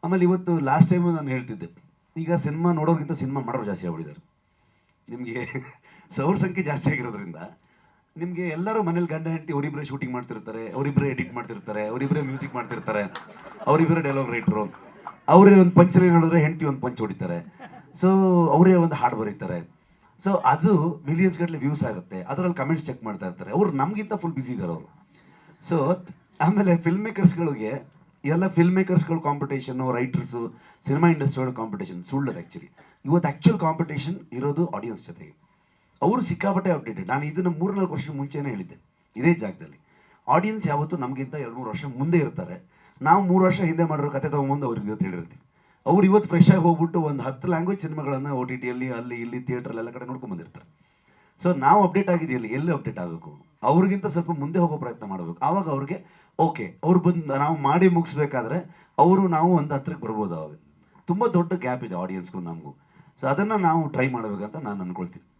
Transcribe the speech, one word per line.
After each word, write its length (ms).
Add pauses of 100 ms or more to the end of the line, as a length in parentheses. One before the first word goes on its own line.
ಆಮೇಲೆ 180
ಇವತ್ತು 360
ಲಾಸ್ಟ್ 320
ಟೈಮು 220
ನಾನು 160
ಹೇಳ್ತಿದ್ದೆ, 380 (500)
ಈಗ 180
ಸಿನಿಮಾ 380
ನೋಡೋರ್ಗಿಂತ 400
ಸಿನಿಮಾ 280
ಮಾಡೋರು 240
ಜಾಸ್ತಿ 220
ಆಗ್ಬಿಟ್ಟಿದ್ದಾರೆ. 480 (760)
ನಿಮ್ಗೆ 400 (320)
<laughs> 360
ಸೌರ್ 220
ಸಂಖ್ಯೆ 260
ಜಾಸ್ತಿ 260
ಆಗಿರೋದ್ರಿಂದ 460 (800)
ನಿಮ್ಗೆ 320
ಎಲ್ಲರೂ 340
ಮನೇಲಿ 240
ಗಂಡ 220
ಹೆಂಡತಿ 240
ಅವರಿಬ್ಬರೇ 320
ಶೂಟಿಂಗ್ 300
ಮಾಡ್ತಿರ್ತಾರೆ, 580
ಅವರಿಬ್ಬರೇ 360
ಎಡಿಟ್ 260
ಮಾಡ್ತಿರ್ತಾರೆ, 520
ಅವರಿಬ್ಬರೇ 340
ಮ್ಯೂಸಿಕ್ 340
ಮಾಡ್ತಿರ್ತಾರೆ, 480 (640)
ಅವರಿಬ್ಬರೇ 340
ಡೈಲಾಗ್ 300
ರೈಟರು, 440 (540)
ಅವರೇ 320
ಒಂದು 100
ಪಂಚ್ 260
ಲೈನ್ 180
ಹೇಳಿದ್ರೆ 260
ಹೆಂಡತಿ 240
ಒಂದು 160
ಪಂಚ್ 200
ಹೊಡಿತಾರೆ. 380 (640)
So 60 (440)
ಅವರೇ 240
ಒಂದು 200
ಹಾಡು 220
ಬರೀತಾರೆ. 420 (680)
So 200
ಅದು 600
ಮಿಲಿಯನ್ಸ್ 320
ಗಟ್ಟಲೆ 200
ವ್ಯೂಸ್ 260
ಆಗುತ್ತೆ. 380
ಅದರಲ್ಲಿ 320
ಕಾಮೆಂಟ್ಸ್ 320
ಚೆಕ್ 180
ಮಾಡ್ತಾ 220
ಇರ್ತಾರೆ. 240
ಅವ್ರು 200
ನಮಗಿಂತ 440
ಫುಲ್ 180
ಬ್ಯುಸಿ 200
ಇದ್ದಾರೆ 200
ಅವರು. 160 (840)
So 260 (440)
ಆಮೇಲೆ 360
ಫಿಲ್ಮ್ 280
ಮೇಕರ್ಸ್‌ಗಳಿಗೆ 880 (320)
ಎಲ್ಲ 240
ಫಿಲ್ಮ್ 260
ಮೇಕರ್ಸ್‌ಗಳು 460
ಕಾಂಪಿಟೇಷನ್ನು, 720
ರೈಟರ್ಸು, 680 (260)
ಸಿನಿಮಾ 220
ಇಂಡಸ್ಟ್ರಿ 340
ಒಳಗೆ 140
ಕಾಂಪಿಟೇಷನ್ 480
ಸುಳ್ಳದು 360
actually. 300 (340)
ಇವತ್ತು 240
ಆ್ಯಕ್ಚುಯಲ್ 320
ಕಾಂಪಿಟೇಷನ್ 600 (120)
ಇರೋದು 340
ಆಡಿಯನ್ಸ್ 400
ಜೊತೆಗೆ. 380 (580)
ಅವರು 200
ಸಿಕ್ಕಾಪಟ್ಟೆ 480
ಅಪ್ಡೇಟೆಡ್. 380
ನಾನು 160
ಇದನ್ನ 220
ಮೂರ್ನಾಲ್ಕು 460
ವರ್ಷದ 220
ಮುಂಚೆನೇ 340
ಹೇಳಿದ್ದೆ 280 (400)
ಇದೇ 180
ಜಾಗದಲ್ಲಿ. 420 (520)
ಆಡಿಯನ್ಸ್ 380
ಯಾವತ್ತೂ 300
ನಮಗಿಂತ 380
ಎರಡು 200
ಮೂರು 140
ವರ್ಷ 160
ಮುಂದೆ 340
ಇರ್ತಾರೆ. 520 (320)
ನಾವು 220
ಮೂರು 200
ವರ್ಷ 160
ಹಿಂದೆ 240
ಮಾಡಿರೋ 260
ಕತೆ 180
ತೊಗೊಂಬಂದು 380
ಅವ್ರಿಗೆ 200
ಇವತ್ತು 200
ಹೇಳಿರ್ತೀವಿ. 360 (440)
ಅವ್ರು 200
ಇವತ್ತು 220
ಫ್ರೆಶ್ 220
ಆಗಿ 100
ಹೋಗ್ಬಿಟ್ಟು 400
ಒಂದು 220
ಹತ್ತು 260
ಲ್ಯಾಂಗ್ವೇಜ್ 320
ಸಿನಿಮಾಗಳನ್ನ 500
ಓ 140
ಟಿ 120
ಟಿಯಲ್ಲಿ 360
ಅಲ್ಲಿ 280
ಇಲ್ಲಿ 220
ಥಿಯೇಟ್ರಲ್ಲಿ 360
ಎಲ್ಲ 120
ಕಡೆ 140
ನೋಡ್ಕೊಂಡ್ 300
ಬಂದಿರ್ತಾರೆ. 500 (580)
So 160
ನಾವು 260
ಅಪ್ಡೇಟ್ 260
ಆಗಿದೆಯಲ್ಲಿ 380
ಎಲ್ಲಿ 240
ಅಪ್ಡೇಟ್ 260
ಆಗಬೇಕು, 440 (200)
ಅವ್ರಿಗಿಂತ 440
ಸ್ವಲ್ಪ 240
ಮುಂದೆ 280
ಹೋಗೋ 200
ಪ್ರಯತ್ನ 280
ಮಾಡ್ಬೇಕು. 360
ಆವಾಗ 260
ಅವ್ರಿಗೆ 560 (140)
ಓಕೆ, 460
ಅವ್ರು 160
ಬಂದು 380
ನಾವು 180
ಮಾಡಿ 320
ಮುಗಿಸ್ಬೇಕಾದ್ರೆ 1000 (100)
ಅವರು 300
ನಾವು 280
ಒಂದು 180
ಹತ್ರಕ್ಕೆ 320
ಬರ್ಬೋದು. 280
ಅವಾಗ 240 (480)
ತುಂಬ 200
ದೊಡ್ಡ 260
ಗ್ಯಾಪ್ 320
ಇದೆ 100
ಆಡಿಯನ್ಸ್ಗೂ 460
ನಮಗೂ. 360 (440)
So 60
ಅದನ್ನ 260
ನಾವು 360
ಟ್ರೈ 200
ಮಾಡ್ಬೇಕಂತ 480
ನಾನು 280
ಅನ್ಕೊಳ್ತೀನಿ. 440 (120)